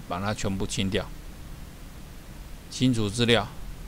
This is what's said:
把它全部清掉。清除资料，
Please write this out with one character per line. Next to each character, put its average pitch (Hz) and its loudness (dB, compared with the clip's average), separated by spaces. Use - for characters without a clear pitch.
把 87 -2
它 101 2
全 104 0
部 98 0
清 98 0
掉。 95 0
清 127 6
除 107 4
资 120 2
料， 110 6